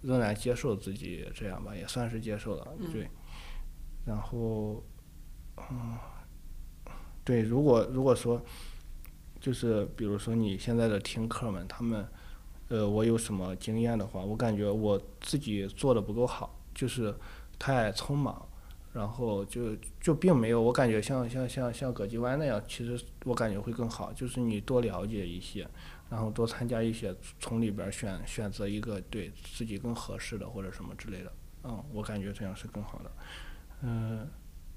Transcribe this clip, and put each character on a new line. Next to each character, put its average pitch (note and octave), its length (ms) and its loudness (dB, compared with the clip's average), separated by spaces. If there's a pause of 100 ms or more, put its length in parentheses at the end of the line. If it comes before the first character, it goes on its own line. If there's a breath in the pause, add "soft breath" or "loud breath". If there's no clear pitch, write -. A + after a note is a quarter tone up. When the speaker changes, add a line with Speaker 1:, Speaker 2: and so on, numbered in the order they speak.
Speaker 1:
仍 B2+ 180 4
然 G#2 160 4
接 A#2+ 180 2
受 A#2 220 2
自 G2 180 -4
己 F2+ 400 -6
这 G#2+ 140 -6
样 F#2 160 -4
吧， G2+ 100 -8
也 G2 140 -8
算 A#2+ 220 -2
是 A2+ 100 -2
接 G#2+ 180 -2
受 G#2+ 180 -4
了， C2+ 120 -8 (120)
Speaker 2:
嗯。 E3+ 120 -4
Speaker 1:
对。 A2 160 -4 (1000 loud breath)
然 G#2+ 120 -2
后， A2 680 -2 (840 loud breath)
嗯， A#2 260 -4 (1300 loud breath)
对， A#2+ 200 6
如 A#2 180 4
果， A#2+ 300 10
如 C3 120 2
果 B2+ 120 10
说， A#2+ 260 2 (1000 loud breath)
就 C3 140 0
是 A2+ 320 4 (100)
比 A#2 80 -2
如 G#2 140 2
说 A2+ 160 0
你 G#2+ 240 4
现 A#2 180 2
在 A#2 120 6
的 G2+ 120 4
听 A2+ 300 -2
课 A2+ 220 -2
们， F2+ 160 -4
他 - 160 -6
们， A2 200 0 (680 loud breath)
呃， G#2+ 200 4
我 G#2+ 160 6
有 A2+ 100 8
什 A2+ 160 0
么 F#2 260 0
经 A2 240 0
验 A#2 180 4
的 G2 80 0
话， F#2+ 140 -4
我 G#2 140 -2
感 A2+ 200 4
觉 G#2 120 4
我 G#2 320 4 (220)
自 - 160 0
己 G#2 300 0
做 C3 260 4
得 A2 80 6
不 G#2 100 -2
够 A#2 140 4
好， - 340 -4 (140)
就 C3 140 -2
是 A2+ 260 0 (460 loud breath)
太 A#2+ 320 4
匆 C#3+ 240 -2
忙， C#3 260 2 (520 loud breath)
然 G#2 140 -2
后 A2 380 0
就， A2 300 -2 (260)
就 D#3+ 140 6
并 F3 200 8
没 A2+ 140 6
有， A#2 100 6
我 A#2 140 8
感 B2+ 160 6
觉 A2 100 6
像， B2 300 0
像， B2+ 180 0
像， B2 240 0
像 B2+ 220 -2
葛 G#2 140 -2
基 A2+ 100 -2
湾 B2 220 2
那 D#3 60 2
样， A2+ 220 2
其 - 160 -6
实 A#2+ 160 -2 (260)
我 A#2+ 100 2
感 A2+ 160 4
觉 G2 80 0
会 A2 120 -2
更 A#2 160 0
好， G#2+ 240 -4
就 B2+ 160 -4
是 B2+ 120 -2
你 A2 200 4
多 B2 220 4
了 F#2+ 240 0
解 G#2 220 -2
一 F2 120 -4
些， F2+ 280 -6 (420 loud breath)
然 A2+ 100 -2
后 A2 120 0
多 A2+ 160 2
参 A#2+ 200 -2
加 A#2 140 2
一 A2+ 100 4
些， G#2+ 220 -4 (260)
从 A2+ 220 0
里 A2 80 4
边 G2 180 -2
儿 G2 40 -2
选， G2 340 -4
选 G#2+ 240 -2
择 G2+ 180 -2
一 G#2 120 0
个 G#2+ 220 -2
对 F2+ 300 -6 (240)
自 A#2+ 80 -4
己 G#2+ 140 -4
更 A#2 160 -4
合 G2 240 -6
适 - 180 -6
的 F#2+ 140 -6
或 G2+ 140 -6
者 F#2 80 -6
什 F#2+ 120 -8
么 F2+ 120 -8
之 - 140 -10
类 F2+ 120 -8
的， F#2 100 -10 (340)
嗯， A2+ 180 -6 (100)
我 G#2+ 80 -4
感 G#2 180 -4
觉 G2+ 140 -4
这 G#2 100 -6
样 F#2+ 120 -4
是 - 140 -10
更 G#2+ 140 -6
好 - 200 -8
的。 - 80 -8 (720 loud breath)
嗯， A2+ 460 -2 (500)